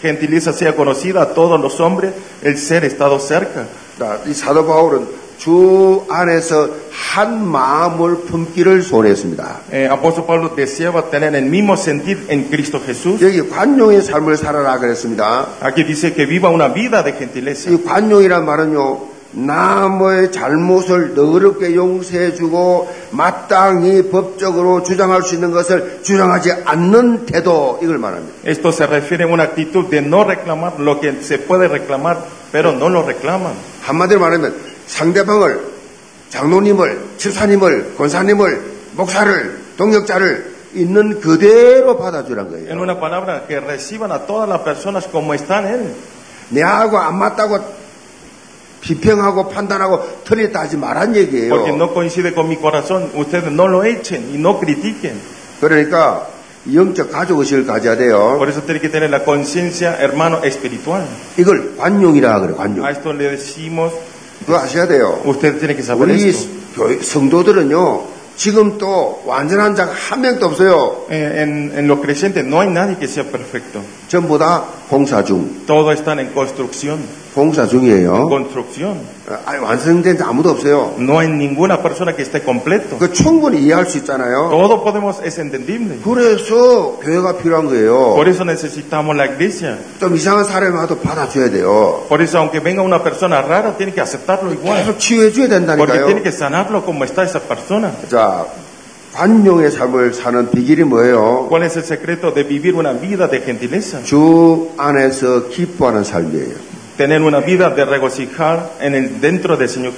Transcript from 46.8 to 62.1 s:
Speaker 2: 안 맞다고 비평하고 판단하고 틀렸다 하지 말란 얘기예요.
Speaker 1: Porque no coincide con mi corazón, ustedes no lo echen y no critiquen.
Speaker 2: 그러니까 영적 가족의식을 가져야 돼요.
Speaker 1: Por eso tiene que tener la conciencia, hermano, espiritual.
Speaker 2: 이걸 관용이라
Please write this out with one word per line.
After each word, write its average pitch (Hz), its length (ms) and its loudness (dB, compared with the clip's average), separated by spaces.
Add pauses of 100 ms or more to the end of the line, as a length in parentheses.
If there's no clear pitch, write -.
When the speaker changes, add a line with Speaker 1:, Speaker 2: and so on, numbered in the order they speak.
Speaker 2:
안 175 200 -2
맞다고 208 400 0 (1200)
비평하고 196 680 0
판단하고 190 500 -2 (260)
틀렸다 214 360 -2
하지 156 160 -6
말란 147 400 -2
얘기예요. 135 340 0
Speaker 1:
Porque 120 220 2
no 165 200 0
coincide 175 400 -2
con 160 160 -2
mi 156 80 -2
corazón, 156 580 -2
ustedes 151 360 -4
no 160 160 2
lo 190 160 2
echen 185 500 -4
y 143 60 -6
no 175 220 0
critiquen. 156 580 -4 (420)
Speaker 2:
그러니까 151 680 2 (440)
영적 180 380 2
가족의식을 143 560 0
가져야 113 300 0
돼요. 117 420 4
Speaker 1:
Por 135 100 0
eso 147 140 -4
tiene 156 180 -6
que 151 80 -4
tener 156 220 -2
la 139 140 0
conciencia, 170 720 -2
hermano, 156 460 0
espiritual. 135 580 -4 (340)
Speaker 2:
이걸 175 400 2
관용이라 151 640 4